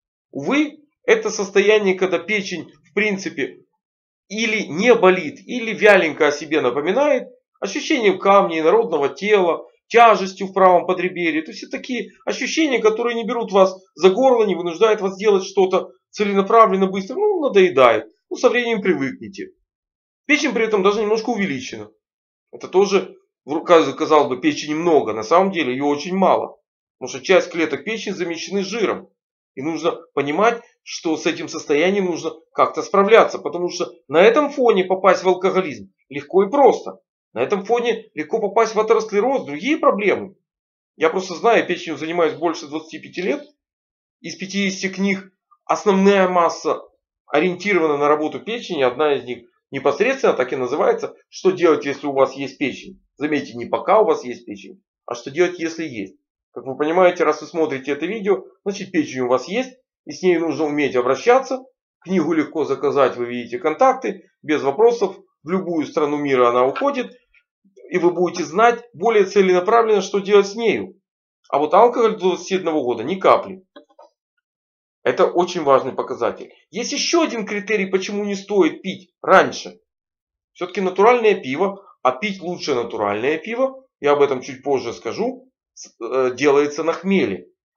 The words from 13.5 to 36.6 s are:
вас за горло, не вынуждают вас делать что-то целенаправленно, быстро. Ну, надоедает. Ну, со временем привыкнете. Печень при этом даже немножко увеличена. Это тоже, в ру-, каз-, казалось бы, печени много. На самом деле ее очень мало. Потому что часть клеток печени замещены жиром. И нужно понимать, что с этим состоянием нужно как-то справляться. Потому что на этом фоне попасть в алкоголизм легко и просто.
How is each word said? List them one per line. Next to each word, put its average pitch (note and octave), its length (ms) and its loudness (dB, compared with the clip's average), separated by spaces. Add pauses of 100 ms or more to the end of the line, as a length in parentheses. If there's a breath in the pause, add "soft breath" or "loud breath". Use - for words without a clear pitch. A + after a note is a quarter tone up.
вас F#3+ 240 6 (180)
за E3 160 6
горло, A#3+ 340 4
не G3 100 0
вынуждают F3 460 0
вас F#3+ 160 -4
делать G3 280 0
что-то F#3+ 460 0 (200 loud breath)
целенаправленно, G3 760 2
быстро. F#3+ 300 -6
Ну, G4 240 0
надоедает. D3+ 640 4 (240)
Ну, - 60 -10
со - 120 2
временем A#3 340 0
привыкнете. C3 680 -4 (760)
Печень C#4+ 260 0
при G3+ 120 0
этом G#3+ 180 0
даже G3+ 180 2
немножко A3 300 -2
увеличена. C3 600 -6 (600)
Это - 180 -16
тоже, F#3+ 460 0 (300)
в B2+ 80 -8
ру-, D#3 120 -4
каз-, D#3 280 4
казалось D3 360 2
бы, B2+ 120 -6
печени D3 320 -2
много. D3+ 400 2
На G#2+ 100 -6
самом F#3 300 2
деле C#3+ 220 -4
ее C#3 120 -4
очень D3 300 -4
мало. C3+ 400 0 (420)
Потому B2+ 120 -12
что C3+ 100 -12
часть F3+ 300 2
клеток D3 340 -4
печени G#3+ 300 -8
замещены E3+ 500 -6
жиром. E3+ 460 -4 (440)
И B2+ 60 -14
нужно D#3+ 320 -4 (220)
понимать, D3 480 0 (200 loud breath)
что - 340 -6
с D#3 100 -4
этим D#3 220 -4
состоянием E3+ 580 0
нужно D#3 260 -6 (220)
как-то - 280 0
справляться. G3+ 560 4
Потому F3 300 -6
что - 240 -8 (160)
на D#3 140 4
этом C#4 260 4
фоне A3+ 360 2
попасть F#3 380 2
в F3+ 60 2
алкоголизм E3 640 -2 (160)
легко C#3+ 360 -2
и G3+ 60 -6
просто. C4 500 2 (340)